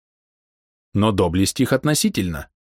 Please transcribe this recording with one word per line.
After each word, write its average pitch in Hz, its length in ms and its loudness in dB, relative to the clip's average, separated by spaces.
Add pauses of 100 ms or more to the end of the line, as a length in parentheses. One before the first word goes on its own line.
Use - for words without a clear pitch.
(920)
Но 107 180 2
доблесть 95 500 0
их 127 120 0
относительна. 131 760 -2 (120)